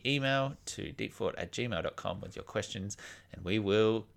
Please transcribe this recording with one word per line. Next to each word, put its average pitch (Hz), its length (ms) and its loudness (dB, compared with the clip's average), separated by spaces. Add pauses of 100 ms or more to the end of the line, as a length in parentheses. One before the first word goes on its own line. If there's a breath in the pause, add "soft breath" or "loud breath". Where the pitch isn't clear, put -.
email 135 480 2 (140)
to - 260 -6
deepfort - 440 -2
at 87 140 -6
gmail 117 320 -2
dot - 140 -4
com 92 240 -4
with - 160 -10
your - 80 -10
questions, - 500 -4 (380 loud breath)
and 90 100 -12
we 95 160 2
will 107 460 6 (120)